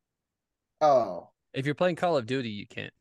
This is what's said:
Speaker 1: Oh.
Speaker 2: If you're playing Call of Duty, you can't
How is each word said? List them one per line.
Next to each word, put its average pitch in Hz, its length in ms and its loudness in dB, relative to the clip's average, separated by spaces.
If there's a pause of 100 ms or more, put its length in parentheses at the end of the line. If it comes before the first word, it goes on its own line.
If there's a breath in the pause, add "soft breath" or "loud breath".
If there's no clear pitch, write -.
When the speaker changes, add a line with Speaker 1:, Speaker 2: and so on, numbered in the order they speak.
(800)
Speaker 1:
Oh. 113 480 2 (240)
Speaker 2:
If 135 120 -6
you're 147 100 0
playing 180 200 2
Call 175 220 0
of 117 100 -2
Duty, 127 220 -2
you 101 180 -8
can't 104 340 -12